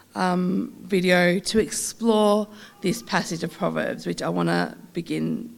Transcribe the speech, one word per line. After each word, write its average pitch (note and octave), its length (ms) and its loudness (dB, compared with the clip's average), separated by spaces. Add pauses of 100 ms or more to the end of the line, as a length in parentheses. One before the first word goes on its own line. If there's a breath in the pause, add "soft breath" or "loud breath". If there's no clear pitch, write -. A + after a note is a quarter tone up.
(140 loud breath)
um, F#3 580 0 (100)
video F3+ 580 4
to A3 200 0
explore G#3+ 880 2 (340 loud breath)
this F3 200 -2
passage E3 420 -2
of E3+ 80 -6
Proverbs, D#3+ 540 -4
which E3+ 160 -4
I - 80 -4
wanna E3+ 480 0 (160)
begin D3+ 640 -6